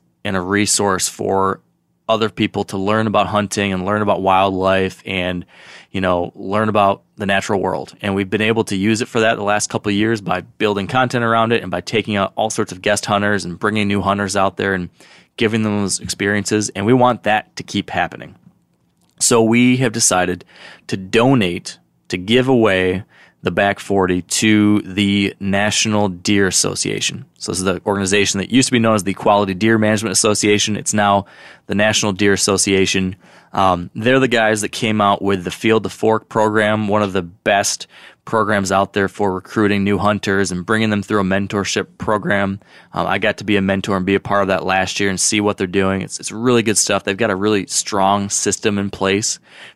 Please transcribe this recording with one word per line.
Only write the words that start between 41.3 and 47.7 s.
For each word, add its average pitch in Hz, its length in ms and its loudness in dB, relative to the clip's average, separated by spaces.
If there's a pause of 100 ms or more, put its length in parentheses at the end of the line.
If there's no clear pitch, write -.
program. 98 600 -2 (320)
Um, 87 140 -4
I 95 140 -2
got 104 180 0
to - 60 -14
be 104 120 0
a 98 60 2
mentor 98 340 0
and 92 100 -2
be 98 100 2
a 95 40 0
part 101 220 0
of 95 60 0
that 87 180 0
last 92 340 0
year 101 120 0
and 92 100 -4
see - 180 0
what 104 180 0
they're 98 100 -2
doing. 95 340 0
It's, - 180 -10
it's - 120 -12
really 117 320 2
good 104 160 0
stuff. 101 240 0
They've 101 120 -2
got 110 140 0
a 95 60 0
really 101 320 0
strong 101 640 0